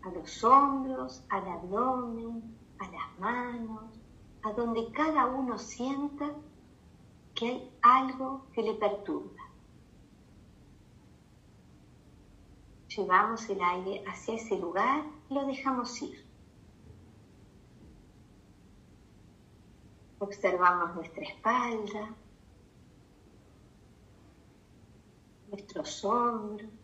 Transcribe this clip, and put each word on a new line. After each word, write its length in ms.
A 80
los 340
hombros, 840
al 180
abdomen, 1080
a 100
las 300
manos, 800
a 100
donde 400
cada 360
uno 300
sienta 720
que 140
hay 240
algo 720
que 120
le 100
perturba. 680
Llevamos 600
el 120
aire 440
hacia 280
ese 260
lugar 460
y 40
lo 120
dejamos 560
ir. 260
Observamos 760
nuestra 280
espalda, 920
nuestros 540
hombros 680